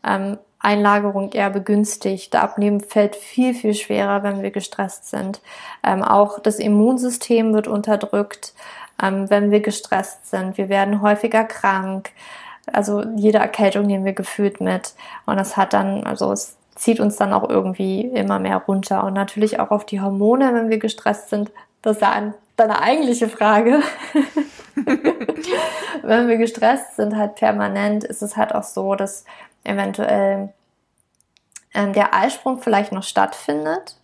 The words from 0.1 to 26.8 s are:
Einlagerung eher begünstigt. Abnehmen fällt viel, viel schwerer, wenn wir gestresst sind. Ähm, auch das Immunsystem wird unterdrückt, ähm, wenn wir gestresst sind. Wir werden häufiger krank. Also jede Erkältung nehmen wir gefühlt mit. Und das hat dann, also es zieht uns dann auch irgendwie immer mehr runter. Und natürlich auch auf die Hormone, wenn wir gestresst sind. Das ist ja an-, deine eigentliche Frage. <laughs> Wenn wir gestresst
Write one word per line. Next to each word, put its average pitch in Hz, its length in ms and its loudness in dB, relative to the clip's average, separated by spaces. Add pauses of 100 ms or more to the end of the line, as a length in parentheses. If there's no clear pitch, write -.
Einlagerung 202 720 2
eher 202 180 0
begünstigt. 202 840 -2
Abnehmen 202 460 2
fällt 208 340 0
viel, 254 380 0
viel 214 220 0
schwerer, 202 480 -2
wenn 196 180 -4
wir 196 80 -4
gestresst - 580 -8
sind. 190 320 -8 (440)
Ähm, 190 180 2
auch 202 380 4
das 214 180 0
Immunsystem 226 960 2
wird 214 140 2
unterdrückt, 208 880 -2 (460)
ähm, 196 280 0
wenn 208 220 4
wir 208 80 6
gestresst - 720 -4
sind. 190 260 -4
Wir 196 100 -2
werden 196 360 2
häufiger 220 400 2
krank. 190 680 -2 (640)
Also 208 300 0 (120)
jede 208 220 4
Erkältung 202 480 2
nehmen 196 180 0
wir 196 100 0
gefühlt 196 460 -2
mit. 185 360 -2 (320)
Und 196 100 0
das 196 200 -2
hat 196 160 2
dann, 196 320 0
also - 260 -2
es - 260 -6 (160)
zieht 233 260 2
uns 208 180 2
dann 196 160 2
auch - 140 0
irgendwie 190 540 0
immer 202 380 -2
mehr 190 180 0
runter. 196 460 -2
Und 196 100 -2
natürlich 208 460 -2
auch 196 100 -2
auf 208 160 0
die 196 160 -6
Hormone, 220 540 2
wenn 226 160 0
wir 220 80 0
gestresst 214 500 -2
sind. 208 220 -4 (320)
Das 214 140 2
ist - 40 -2
ja 196 100 4
an-, 214 220 -4 (220)
deine 220 260 4
eigentliche 240 480 2
Frage. 226 520 4 (920)
<laughs> - 0 - (1300)
Wenn 233 260 2
wir 233 100 4
gestresst 226 580 2